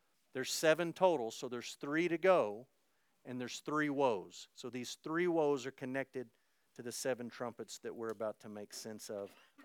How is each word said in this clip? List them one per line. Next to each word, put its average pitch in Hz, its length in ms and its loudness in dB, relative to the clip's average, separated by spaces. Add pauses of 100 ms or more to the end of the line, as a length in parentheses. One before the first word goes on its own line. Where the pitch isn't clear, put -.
(340)
There's 131 180 -2
seven 160 400 4
total, 151 380 4
so - 180 -8
there's 120 280 -6
three 151 320 0
to 165 100 0
go, 131 480 4 (580)
and 127 160 -8
there's 123 200 -8
three 151 280 0
woes. 120 680 0
So - 140 -10
these 120 280 -8
three 165 300 0
woes 147 380 2
are 131 60 -6
connected 127 600 -6 (440)
to - 80 -14
the 120 100 -8
seven 120 380 -2
trumpets 117 480 -8
that 110 160 -8
we're 113 160 -6
about 107 300 -4
to 113 100 -14
make 104 240 -12
sense 110 340 -10
of, 101 220 -6 (340)